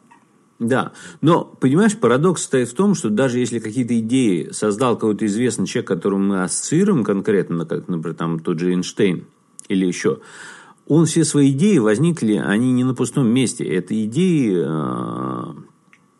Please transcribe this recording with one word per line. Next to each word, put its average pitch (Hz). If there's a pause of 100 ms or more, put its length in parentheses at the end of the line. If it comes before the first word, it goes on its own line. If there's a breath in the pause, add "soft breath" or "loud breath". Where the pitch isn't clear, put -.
(600)
Да. 117 (300 loud breath)
Но, 156
понимаешь, 196
парадокс 139
состоит 127
в -
том, 196
что -
даже 120
если 120
какие-то 113
идеи 110
создал 107
какой-то 107
известный 104
человек, 113
которого 98
мы 98
ассоциируем 170
конкретно, 95
ну, 82
как, -
например, 82
там, 82
тот 82
же 90
Эйнштейн 90 (440)
или 95
еще, - (680 loud breath)
он, 156
все 160
свои 139
идеи 170
возникли, 113
они 101
не 123
на 127
пустом 123
месте. 117
Это 90 (120)
идеи, 139
э, 64 (680)